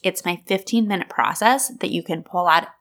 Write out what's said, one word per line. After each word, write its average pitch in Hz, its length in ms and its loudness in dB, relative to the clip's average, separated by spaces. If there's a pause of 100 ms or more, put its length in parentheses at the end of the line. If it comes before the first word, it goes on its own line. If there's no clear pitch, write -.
It's 185 240 -4
my 175 200 -4
fifteen-minute 196 600 0
process 247 600 0 (120)
that 185 100 -2
you 170 120 -2
can 165 200 -6
pull 180 240 -2
out 170 220 4 (120)